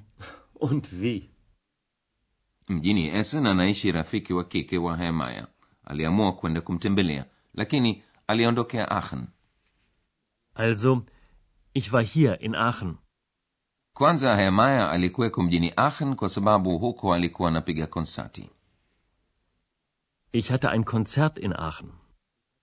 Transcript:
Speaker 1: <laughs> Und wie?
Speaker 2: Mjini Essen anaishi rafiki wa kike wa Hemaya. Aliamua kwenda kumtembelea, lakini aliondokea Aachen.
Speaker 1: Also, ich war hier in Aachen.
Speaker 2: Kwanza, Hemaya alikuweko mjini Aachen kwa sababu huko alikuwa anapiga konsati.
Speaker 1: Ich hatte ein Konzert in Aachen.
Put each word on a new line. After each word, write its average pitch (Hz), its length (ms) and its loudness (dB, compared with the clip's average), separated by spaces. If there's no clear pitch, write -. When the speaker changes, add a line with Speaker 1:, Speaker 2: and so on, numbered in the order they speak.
Speaker 1:
<laughs> - 240 -20
Und 117 480 -2
wie? 113 280 -4
Speaker 2:
Mjini 87 420 0
Essen 117 380 -2
anaishi 95 440 2
rafiki 82 420 -2
wa 87 100 0
kike 90 340 -4
wa 85 200 -2
Hemaya. 69 500 -4
Aliamua 87 480 0
kwenda 82 280 -4
kumtembelea, 87 640 0
lakini 117 500 0
aliondokea 117 640 0
Aachen. 65 360 -6
Speaker 1:
Also, 117 500 2
ich 101 200 -4
war 120 100 4
hier 117 380 2
in 110 140 -4
Aachen. 104 420 -2
Speaker 2:
Kwanza, 135 440 4
Hemaya 101 540 4
alikuweko 90 520 0
mjini 85 340 2
Aachen 139 380 0
kwa 101 140 -4
sababu 98 480 2
huko 90 360 -2
alikuwa 87 360 0
anapiga 80 380 -2
konsati. - 640 -10
Speaker 1:
Ich 113 200 -2
hatte 123 180 0
ein 110 140 0
Konzert 139 540 0
in 92 160 -4
Aachen. - 520 -10